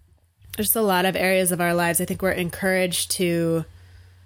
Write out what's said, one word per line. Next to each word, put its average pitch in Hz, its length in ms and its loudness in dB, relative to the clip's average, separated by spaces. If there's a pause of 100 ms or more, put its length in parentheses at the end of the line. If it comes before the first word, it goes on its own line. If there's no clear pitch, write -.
(560)
just 208 180 0
a 226 60 0
lot 185 240 2
of 180 120 2
areas 185 360 2
of 170 80 -2
our 175 140 2
lives. 170 260 2
I 180 60 -2
think 180 160 -6
we're 190 80 0
encouraged 185 840 -2
to 165 540 0 (600)